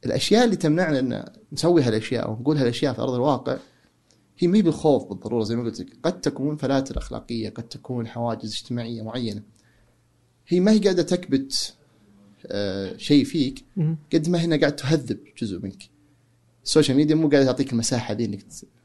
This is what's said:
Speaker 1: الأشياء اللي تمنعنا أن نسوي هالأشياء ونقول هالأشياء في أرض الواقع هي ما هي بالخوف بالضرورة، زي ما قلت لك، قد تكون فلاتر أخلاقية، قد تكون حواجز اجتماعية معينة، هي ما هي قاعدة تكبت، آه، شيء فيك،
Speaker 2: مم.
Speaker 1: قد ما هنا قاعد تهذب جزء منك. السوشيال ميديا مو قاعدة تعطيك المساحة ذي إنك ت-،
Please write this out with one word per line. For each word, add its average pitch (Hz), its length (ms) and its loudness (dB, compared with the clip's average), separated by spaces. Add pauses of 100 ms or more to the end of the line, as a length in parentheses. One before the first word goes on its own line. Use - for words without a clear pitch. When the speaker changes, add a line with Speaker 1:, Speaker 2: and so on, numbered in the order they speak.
Speaker 1:
الأشياء 208 400 4
اللي 214 100 2
تمنعنا 156 440 2
أن 123 260 -4 (280)
نسوي 165 280 4
هالأشياء 113 500 0
ونقول 123 260 0
هالأشياء 135 360 0
في 120 80 -6
أرض 123 120 -2
الواقع 127 440 0 (840)
هي 175 80 2
ما 180 100 4
هي 220 40 4
بالخوف 156 480 2
بالضرورة، 110 340 -4
زي 110 120 -2
ما 120 80 -4
قلت 117 160 -6
لك، 90 80 -10 (160)
قد 175 180 -2
تكون 147 360 -4
فلاتر 135 400 -2
أخلاقية، 113 520 -8
قد - 140 -14
تكون 120 440 -8
حواجز 113 460 -6
اجتماعية 117 480 -8
معينة، 110 400 -6 (1040)
هي 175 120 2
ما 190 120 4
هي 214 80 6
قاعدة 185 240 2
تكبت، 139 720 -2 (760)
آه، 98 500 -4
شيء 143 260 4
فيك، 135 420 -2 (120)
Speaker 2:
مم. 160 200 0 (160)
Speaker 1:
قد 160 160 2
ما 175 80 2
هنا 165 220 0
قاعد 147 160 2
تهذب 135 440 -2 (220)
جزء 98 180 -6
منك. 98 240 -10 (840)
السوشيال 143 320 4
ميديا 156 180 4
مو 160 140 2
قاعدة 139 160 6
تعطيك 127 280 0
المساحة 117 400 -2
ذي 113 120 -2
إنك 101 160 -6
ت-، - 260 -20 (180)